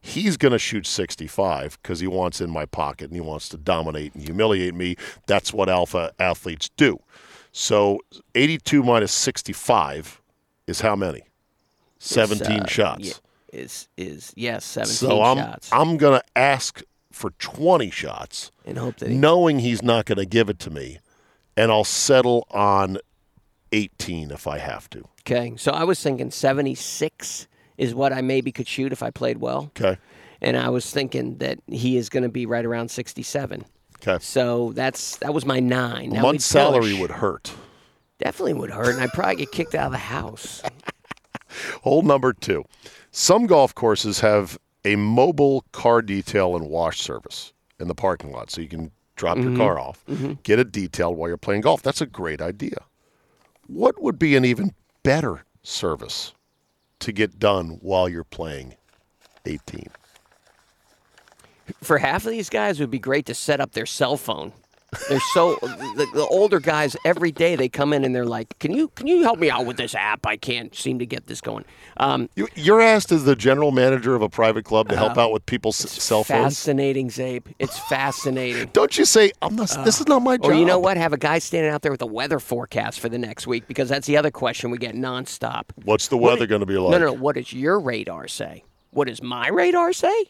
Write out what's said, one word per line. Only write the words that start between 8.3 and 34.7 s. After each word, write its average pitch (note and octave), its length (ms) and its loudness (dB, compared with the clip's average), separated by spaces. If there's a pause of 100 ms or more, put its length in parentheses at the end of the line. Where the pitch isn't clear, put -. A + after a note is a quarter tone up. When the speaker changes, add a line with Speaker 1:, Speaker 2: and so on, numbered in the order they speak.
Speaker 1:
eighty-two D3 480 4
minus A#2 300 4
sixty-five - 1080 -2 (460)
is F2 140 -6
how G#2+ 160 2
many? F2+ 260 -4 (760)
Speaker 2:
It's, - 140 -12
Speaker 1:
Seventeen G#2 520 0
Speaker 2:
uh, - 40 -6
Speaker 1:
shots. - 540 -4 (320)
Speaker 2:
yeah, B1 80 -14
is, - 340 -16
is, D#2+ 400 -14
yes, A2+ 300 -8
seventeen A2+ 300 -6 (140)
Speaker 1:
So G#2+ 140 4
I'm, B2+ 140 6
Speaker 2:
shots. A#2 340 -8
Speaker 1:
I'm D#3+ 260 4
gonna C#3 240 6 (140)
ask C3+ 460 0 (300)
for - 180 -8 (100)
twenty D3+ 500 2
shots, - 640 -10 (140)
Speaker 2:
And - 120 -10
hope A#2+ 200 -8
that A#2+ 120 -8
he A#2+ 80 0
Speaker 1:
knowing D#3 420 6
he's A#2+ 220 0
not A#2 240 2
gonna G2 200 -2
give G#2 240 2
it G#2 100 -6
to - 100 -12
me, C#2 300 -12 (560)
and A2+ 160 4
I'll G#2+ 140 4
settle B2 680 4
on G2 460 2 (720)
eighteen E2+ 600 -4
if - 160 -10
I D2 100 -6
have - 320 -10
to. A1 160 -18 (160)
Speaker 2:
Okay, A#2+ 340 -4
so - 160 -2
I D#3 140 0
was F#3 180 0
thinking C3 260 -2
seventy-six - 1160 -2 (280)
is A#2 200 -2
what C3+ 180 0
I C3 80 -4
maybe C3 300 0
could - 160 -8
shoot C3+ 260 -4
if - 80 -8
I A#2 80 -4
played A#2+ 300 -4
well. B2+ 360 -6
Speaker 1:
Okay. F#2+ 220 0 (440)
Speaker 2:
And B2 160 0
I B2 120 -2
was B2 220 -4
thinking B2+ 480 -6
that C3+ 180 -6 (100)
he B2 300 0
is A2+ 100 -2
gonna B2+ 220 -2
be A#2+ 160 -6
right A#2 200 -2
around A#2 260 -4
sixty-seven. - 760 -10 (300)
Speaker 1:
Okay. F#2 280 -2
Speaker 2:
So A#2+ 520 0